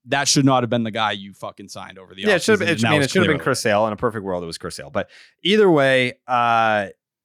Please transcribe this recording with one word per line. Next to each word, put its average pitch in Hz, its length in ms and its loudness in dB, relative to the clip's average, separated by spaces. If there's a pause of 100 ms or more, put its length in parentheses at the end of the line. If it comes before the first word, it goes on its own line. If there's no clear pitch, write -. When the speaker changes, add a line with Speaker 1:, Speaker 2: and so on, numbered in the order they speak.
Speaker 1:
That 135 240 -2
should 143 160 2
not 131 180 4
have 117 60 -4
been 120 140 0
the 110 80 -6
guy 107 200 -2
you 98 220 -10
fucking 101 340 -16
signed 92 320 -18
over 92 160 -20
the 196 60 -14
Speaker 2:
Yeah, 196 140 2
it 170 80 -2
should 214 160 2
have - 0 -
Speaker 1:
offseason, - 20 -6
Speaker 2:
been, 170 80 -2
Speaker 1:
and 156 100 -2
that 117 80 0
Speaker 2:
I 110 40 2
mean, 151 80 2
Speaker 1:
was 139 80 0
Speaker 2:
it - 40 -8
should 190 120 0
have - 40 2
been 151 100 2
Speaker 1:
clearly - 60 -10
Speaker 2:
Chris 131 180 -2
Sale. 107 260 2
In 107 60 -6
a 98 40 -6
perfect 110 260 -4
world, 90 200 -6
it 82 40 -10
was 82 100 -12
Chris 90 180 -14
Sale. - 140 -16
But 98 200 -6 (340)
either 202 260 4
way, 131 440 4 (140)
uh, 113 600 2 (380)